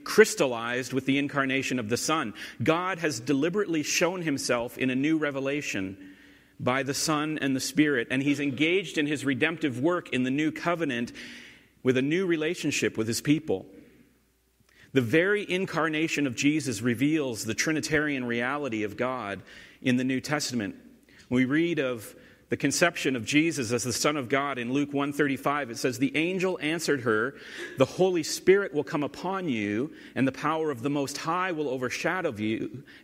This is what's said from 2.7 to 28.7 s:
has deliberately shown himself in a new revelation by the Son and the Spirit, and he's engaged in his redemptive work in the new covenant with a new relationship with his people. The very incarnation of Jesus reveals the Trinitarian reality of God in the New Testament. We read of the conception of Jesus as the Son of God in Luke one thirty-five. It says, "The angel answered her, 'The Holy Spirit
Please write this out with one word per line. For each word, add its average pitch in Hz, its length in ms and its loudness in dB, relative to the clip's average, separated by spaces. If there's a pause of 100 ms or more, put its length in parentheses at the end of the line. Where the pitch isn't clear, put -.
has 151 200 -2
deliberately 151 640 0
shown 180 380 0
himself 131 560 -2
in 131 120 2
a 127 60 0
new 151 220 2
revelation 135 800 -2 (600)
by 127 260 0
the 135 100 -4
Son 151 440 -2
and 135 160 0
the 131 60 0
Spirit, 143 500 2
and 135 140 0
he's 139 160 2
engaged 156 580 0
in 151 100 2
his 143 180 -2
redemptive 139 520 0
work 170 360 0
in 127 100 2
the 127 80 0
new 151 220 0
covenant 156 580 -2 (720)
with 127 140 4
a 127 40 2
new 160 240 0
relationship 156 720 0
with 110 120 -2
his 117 100 0
people. 123 480 0 (1200)
The 135 100 4
very 170 460 2
incarnation 160 800 0
of 123 100 -2
Jesus 131 460 0
reveals 123 640 0
the 110 80 -2
Trinitarian 147 720 0
reality 120 560 -2
of 98 160 -4
God 117 460 -4 (400)
in 127 140 4
the 127 60 0
New 131 160 0
Testament. 127 560 -2 (540)
We 127 160 4
read 160 320 2
of 127 380 -4 (340)
the 117 80 0
conception 156 580 2
of 117 80 -4
Jesus 143 480 2
as 120 120 0
the 123 100 0
Son 151 240 2
of 123 120 -6
God 139 280 0
in 120 160 -4
Luke 143 180 0
one 143 220 0
thirty-five. 143 560 0
It 117 80 -8
says, 123 220 -2
"The 135 180 2
angel 180 420 0
answered 151 420 -2
her, 117 340 0 (420)
'The 170 80 6
Holy 180 380 2
Spirit 190 500 4